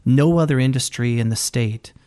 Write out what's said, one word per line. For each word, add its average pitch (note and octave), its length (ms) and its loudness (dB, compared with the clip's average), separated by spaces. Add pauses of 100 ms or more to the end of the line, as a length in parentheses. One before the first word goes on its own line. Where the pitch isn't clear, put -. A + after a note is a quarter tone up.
no C#3+ 320 4
other D3 220 2
industry B2+ 600 -2
in A2+ 100 -2
the A2 60 -2
state A2+ 560 -6 (160)